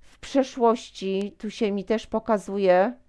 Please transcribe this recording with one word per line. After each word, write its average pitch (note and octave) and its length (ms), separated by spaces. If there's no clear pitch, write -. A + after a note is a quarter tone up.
w - 180
przeszłości, A3+ 1200
tu G#3+ 120
się G#3 220
mi G3+ 120
też A3 220
pokazuje. G3+ 880